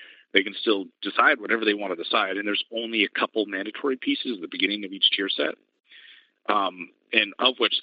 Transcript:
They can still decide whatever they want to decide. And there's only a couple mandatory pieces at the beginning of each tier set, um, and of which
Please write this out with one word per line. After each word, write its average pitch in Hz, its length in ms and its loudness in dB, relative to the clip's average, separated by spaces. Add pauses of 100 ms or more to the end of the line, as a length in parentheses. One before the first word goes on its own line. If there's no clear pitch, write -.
(340)
They 98 80 6
can 98 180 -8
still 98 260 2 (160)
decide 123 380 4
whatever 110 240 -2
they 104 100 4
want 98 220 -4
to 82 60 -6
decide. 98 340 0
And 104 120 -4
there's 101 160 -2 (100)
only 113 300 -2
a 90 40 2
couple 110 380 -2
mandatory 104 500 -4
pieces 139 380 -4
at 92 60 -10
the 82 80 -10
beginning 98 360 -2
of 92 80 -10
each 95 220 2
tier 98 140 0
set, 151 260 -2 (920)
um, 92 400 0 (240)
and 104 260 2
of 127 200 2
which 113 240 2